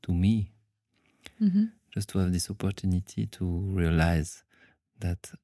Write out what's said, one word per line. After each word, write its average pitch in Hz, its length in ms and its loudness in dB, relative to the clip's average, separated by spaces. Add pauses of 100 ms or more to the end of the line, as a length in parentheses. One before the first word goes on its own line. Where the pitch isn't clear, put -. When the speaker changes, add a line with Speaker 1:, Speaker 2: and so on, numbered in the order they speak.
Speaker 1:
to - 120 -6
me, 101 380 2 (880)
Speaker 2:
Mm-hmm. 208 240 4 (280)
Speaker 1:
just 104 160 -4
to 98 100 -2
have 90 140 2
this 87 160 -2
opportunity 98 760 -2
to - 180 -6
realize 85 960 0 (560)
that - 320 -6 (120)